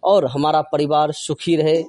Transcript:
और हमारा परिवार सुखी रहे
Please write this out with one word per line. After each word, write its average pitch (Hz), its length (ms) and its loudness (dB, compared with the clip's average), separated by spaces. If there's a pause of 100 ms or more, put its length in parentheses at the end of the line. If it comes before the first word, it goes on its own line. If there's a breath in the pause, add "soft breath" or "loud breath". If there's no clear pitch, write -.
और 190 220 4
हमारा 147 360 0
परिवार 151 500 0
सुखी 160 440 -4
रहे 156 320 2